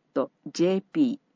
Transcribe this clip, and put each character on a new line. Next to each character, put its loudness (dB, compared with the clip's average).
ト -2
ジ -2
ェ 2
ー -8
ピ 2
ー。 0